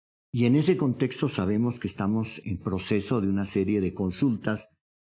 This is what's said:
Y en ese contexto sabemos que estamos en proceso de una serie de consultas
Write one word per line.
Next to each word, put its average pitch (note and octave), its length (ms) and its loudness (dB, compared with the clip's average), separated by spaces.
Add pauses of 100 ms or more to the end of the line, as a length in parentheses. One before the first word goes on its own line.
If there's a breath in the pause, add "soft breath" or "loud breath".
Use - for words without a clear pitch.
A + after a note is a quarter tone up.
(320)
Y A#2+ 140 2
en B2 100 6
ese D#3 220 4
contexto C3 500 0
sabemos G#2+ 520 0
que - 80 -4
estamos G#2+ 580 -2
en F#2 120 -4
proceso G2+ 600 0
de G2 80 2
una G2 180 0
serie G2 360 0
de F2+ 120 0
consultas G#2 760 -2 (340)